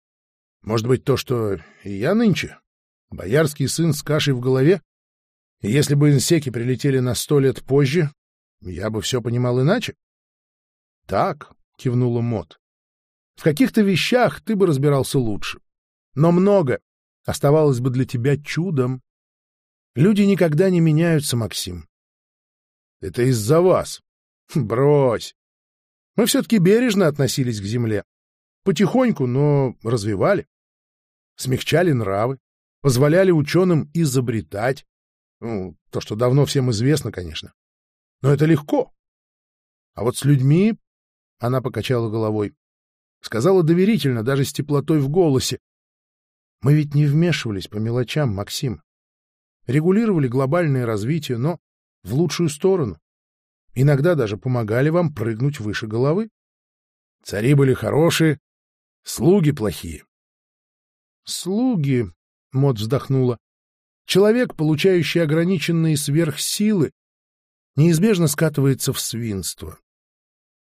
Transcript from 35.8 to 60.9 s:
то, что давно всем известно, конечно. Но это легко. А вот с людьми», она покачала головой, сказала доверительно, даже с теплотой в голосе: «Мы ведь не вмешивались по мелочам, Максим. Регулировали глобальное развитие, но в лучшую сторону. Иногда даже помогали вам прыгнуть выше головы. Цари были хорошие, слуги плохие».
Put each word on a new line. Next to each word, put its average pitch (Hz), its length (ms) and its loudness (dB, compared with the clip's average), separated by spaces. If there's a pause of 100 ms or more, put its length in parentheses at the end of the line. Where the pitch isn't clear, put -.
то, 113 100 -6
что - 160 -10
давно 127 300 2
всем 131 240 -2
известно, 123 420 -2
конечно. 85 400 -12 (720)
Но 135 100 2
это 147 120 2
легко. - 480 0 (1000)
А 92 80 -8
вот 117 140 -2
с - 80 -10
людьми», 143 520 4 (640)
она 123 240 -4
покачала 117 480 -4
головой, 107 440 -2 (680)
сказала 175 420 2
доверительно, 165 600 2
даже 135 200 0
с - 80 -8
теплотой 147 480 -2
в 135 80 0
голосе: 143 520 0 (1000)
«Мы 143 140 2
ведь 147 200 0
не 147 120 4
вмешивались 143 600 0
по - 80 -12
мелочам, 117 580 -2
Максим. 101 480 -8 (840)
Регулировали 175 600 2
глобальное 135 600 0
развитие, 117 520 -4
но 156 220 -4 (420)
в 95 120 -8
лучшую 170 340 0
сторону. 147 520 -2 (720)
Иногда 147 420 2
даже 107 200 -2
помогали 123 520 -2
вам 160 260 0
прыгнуть 120 460 -4
выше 104 260 -6
головы. 143 440 -2 (920)
Цари 117 320 0
были 139 200 4
хорошие, 147 640 0 (640)
слуги 156 480 2
плохие». 95 520 -6 (1200)